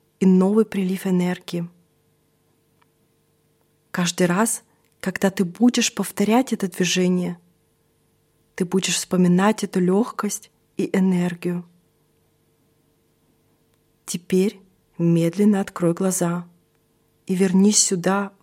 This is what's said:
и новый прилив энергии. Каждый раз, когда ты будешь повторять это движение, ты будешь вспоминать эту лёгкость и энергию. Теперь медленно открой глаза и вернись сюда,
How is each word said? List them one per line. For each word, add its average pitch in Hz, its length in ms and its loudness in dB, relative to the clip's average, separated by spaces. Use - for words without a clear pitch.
и 196 80 2
новый 190 380 4
прилив 190 420 -4
энергии. 180 640 -2
Каждый 180 340 -2
раз, 190 380 -2
когда 190 320 -2
ты 190 140 -2
будешь 226 500 0
повторять 214 580 0
это 208 140 -4
движение, 180 720 -2
ты 190 100 -2
будешь 180 300 -2
вспоминать 185 680 2
эту 190 160 -2
лёгкость 196 720 -2
и - 200 -4
энергию. 175 720 -2
Теперь 185 540 -2
медленно 170 640 2
открой 175 320 -2
глаза 175 540 -2
и 190 80 -2
вернись 190 440 4
сюда, 196 540 -2